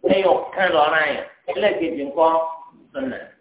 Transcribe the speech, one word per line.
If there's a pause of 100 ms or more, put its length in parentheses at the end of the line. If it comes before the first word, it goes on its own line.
Lẹ́yìn
ọ̀kan
lọ́ra
yẹn, (220)
ẹlẹ́ẹ̀kejì
ńkọ́ (580)
sọ̀nà. (240)